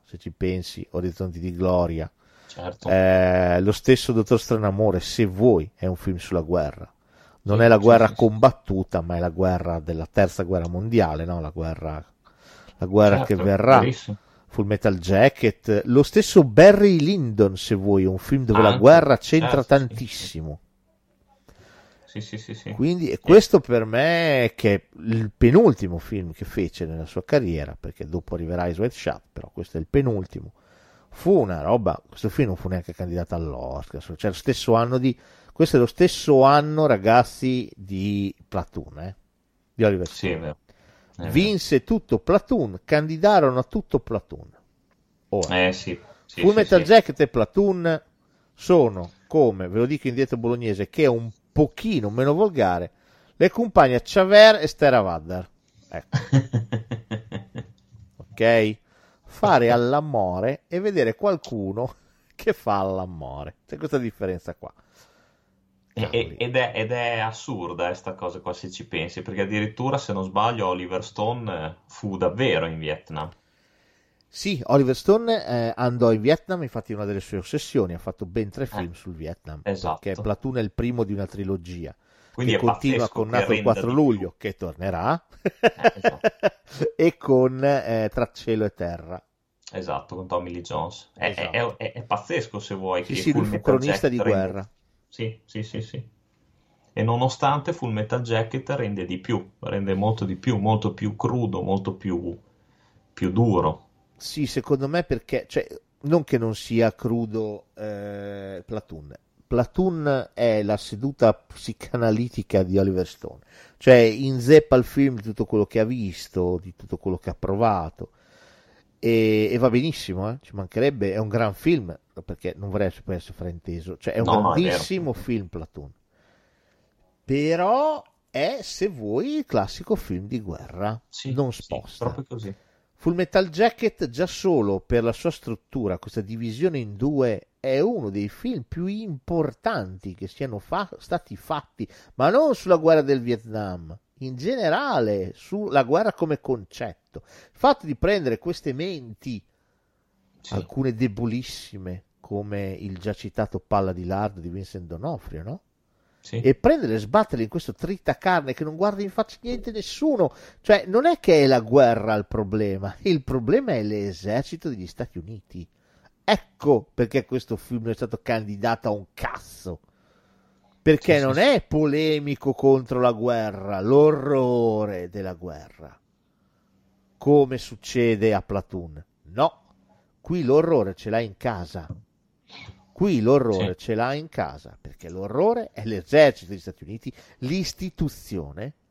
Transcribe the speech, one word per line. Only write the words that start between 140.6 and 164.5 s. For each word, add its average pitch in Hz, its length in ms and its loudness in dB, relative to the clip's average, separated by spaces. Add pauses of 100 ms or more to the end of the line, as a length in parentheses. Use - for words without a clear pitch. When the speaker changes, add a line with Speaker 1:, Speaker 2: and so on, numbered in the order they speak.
Speaker 1:
stati - 380 -8
fatti, - 500 -10 (280)
ma 135 140 2
non 277 260 2
sulla 185 220 2
guerra 160 240 4
del 135 200 0
Vietnam, 107 760 -8 (220)
in 131 160 -10
generale, 156 1000 -2
sulla 190 480 -2
guerra 170 300 0
come 156 280 -4
concetto. - 840 -10
Il - 280 -20
fatto 277 320 0
di 147 100 -6
prendere 165 420 0
queste - 360 -8
menti, 127 680 -10 (1000)
Speaker 2:
Sì. 101 260 -8
Speaker 1:
alcune 135 280 -4
debolissime, 110 1080 -6 (160)
come 101 520 -8
il 95 280 -12
già 101 140 -6
citato 104 460 -6
Palla 98 340 -2
di 87 120 -8
Lardo 98 340 -4
di 82 100 -14
Vincent 95 380 -14
D'Onofrio, 85 560 -12
no? 131 180 -12 (600)
Speaker 2:
Sì. 117 240 -8
Speaker 1:
E 131 100 6
prendere 233 400 0
e 110 40 -2
sbatterle 123 440 0
in 110 60 -6
questo 139 240 -8
tritacarne 165 800 -4
che 156 100 -8
non 156 140 -8
guarda 202 240 -2
in 202 80 -6
faccia - 320 -6
niente 240 300 -10
nessuno. 214 600 -2 (300)
Cioè, 202 260 4
non 226 180 2
è 339 140 2
che 160 240 6
è 135 40 6
la 131 120 6
guerra 113 560 4
il 104 100 -2
problema, 101 760 -4
il 165 220 0
problema 143 500 0
è 113 100 -2
l'esercito 104 840 -6